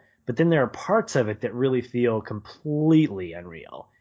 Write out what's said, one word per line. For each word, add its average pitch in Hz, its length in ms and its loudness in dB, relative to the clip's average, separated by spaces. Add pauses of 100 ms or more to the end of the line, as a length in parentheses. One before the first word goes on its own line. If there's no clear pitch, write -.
(260)
but 127 100 -6
then 165 140 4
there 151 140 4
are 120 40 0
parts - 480 0
of 123 120 2
it 107 140 -6
that 120 140 -4
really 127 260 0
feel 120 400 0
completely 147 1120 0
unreal. 85 560 -16 (120)